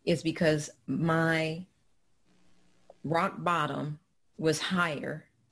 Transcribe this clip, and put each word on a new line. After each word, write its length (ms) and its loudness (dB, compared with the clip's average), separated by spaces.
is 180 2
because 460 2
my 760 0
rock 400 0
bottom 560 0
was 240 0
higher 640 -2